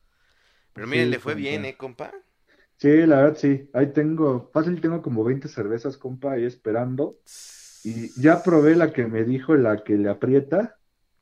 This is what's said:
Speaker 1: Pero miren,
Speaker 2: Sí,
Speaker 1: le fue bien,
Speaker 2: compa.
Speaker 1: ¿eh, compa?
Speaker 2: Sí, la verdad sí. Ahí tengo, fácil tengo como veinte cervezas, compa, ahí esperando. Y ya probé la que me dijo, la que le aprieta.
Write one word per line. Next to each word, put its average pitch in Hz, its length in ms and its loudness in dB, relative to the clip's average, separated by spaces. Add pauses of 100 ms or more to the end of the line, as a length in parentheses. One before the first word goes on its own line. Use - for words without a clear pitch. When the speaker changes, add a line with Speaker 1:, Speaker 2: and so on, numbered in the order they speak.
(720)
Speaker 1:
Pero 104 140 -14
miren, 143 220 0
Speaker 2:
Sí, - 20 0
Speaker 1:
le 127 80 -2
fue 135 160 -8
bien, 147 280 -6
Speaker 2:
compa. 135 60 -10
Speaker 1:
¿eh, 131 80 -14
compa? 131 360 -14 (640)
Speaker 2:
Sí, 143 100 2 (180)
la 151 100 6
verdad 147 200 4
sí. 139 380 -2
Ahí 139 180 0
tengo, 151 600 -2
fácil 165 280 -2
tengo 160 220 -4
como 113 220 -4
veinte 135 240 -4
cervezas, 117 500 -8
compa, 131 340 -10
ahí 120 120 -4
esperando. 123 720 -6 (680)
Y 113 260 -8 (100)
ya 156 220 6
probé 160 340 4
la 165 160 2
que 120 140 -2
me 113 180 -2
dijo, 131 320 0
la 110 280 2
que 104 120 0
le 101 120 0
aprieta. 135 720 -2 (440)